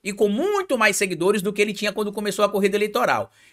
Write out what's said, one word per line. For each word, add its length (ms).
e 100
com 160
muito 480
mais 200
seguidores 440
do 100
que 100
ele 120
tinha 180
quando 200
começou 340
a 40
corrida 280
eleitoral. 540